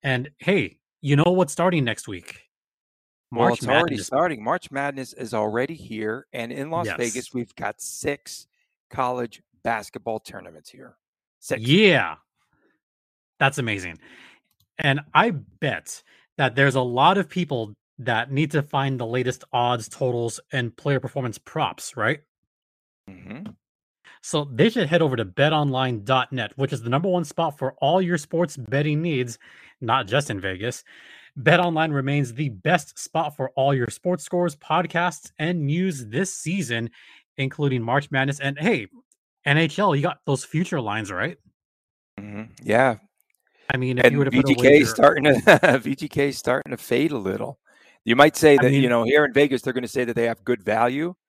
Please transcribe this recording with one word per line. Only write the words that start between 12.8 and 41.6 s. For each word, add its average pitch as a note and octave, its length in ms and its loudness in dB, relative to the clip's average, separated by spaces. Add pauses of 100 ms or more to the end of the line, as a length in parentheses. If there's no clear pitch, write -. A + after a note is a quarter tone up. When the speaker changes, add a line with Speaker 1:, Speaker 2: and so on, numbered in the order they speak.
Speaker 1:
That's C#3 200 0
amazing. G2 400 -6 (800)
And C#3+ 220 0 (120)
I G#3+ 180 4
bet B2 720 -8 (360)
that B2+ 180 0
there's C#3 200 4
a C3 60 2
lot C3+ 380 4
of F#3 100 -4
people B2 440 -4 (260)
that A#2+ 320 -2
need D3+ 200 0
to D3 120 0
find C3+ 360 -2
the A#2+ 60 -4
latest B2 380 -4 (100)
odds, A#2+ 340 0
totals, A#2+ 520 -4 (120)
and A#2+ 240 -6
player C#3 240 -2
performance A#2+ 380 -8
props, - 580 -8
right? B2 260 -2 (840)
Speaker 2:
Mm-hmm. G2 440 -16 (720)
Speaker 1:
So D3 280 -2
they C#3+ 180 4
should A3 180 0
head E3 140 4
over C3+ 140 2
to A2+ 100 -4
bet C#3 280 2
online C3 500 -2
dot B2+ 280 0
net, A#2+ 240 -6
which C3+ 180 -4
is A2 80 -8
the A#2 80 -6
number D#3 200 0
one F3+ 160 0
spot E3 320 -4
for C3+ 240 -6
all E3 200 2
your F3 180 0
sports E3 360 -4
betting D3 460 -2
needs, B2+ 380 -4 (400)
not B2 260 0
just C#3 240 0
in G#2 100 -4
Vegas. F#2+ 440 -6 (560)
BetOnline D#3+ 520 2
remains C#3 420 -2
the C#3 160 -4
best D3 500 -2
spot D#3 360 -6
for C3 200 -6
all C3+ 180 2
your B2 160 0
sports F3+ 340 -4
scores, F3 340 -2
podcasts, E3+ 840 -4
and D#3+ 260 -2
news D#3 400 -2
this C3+ 260 -4
season, A#2+ 600 -6 (460)
including C3+ 440 -2
March B2+ 300 0
Madness. C#3 280 -2
And C#3 200 -6
hey, D#3 280 0 (580)
N C#3+ 120 4
H D#3+ 220 0
L, F#3+ 160 2
you C#3+ 80 0
got - 240 -4
those C#3 180 -2
future D#3+ 360 -4
lines, G#2 300 -6
right? A#2 260 -6 (840)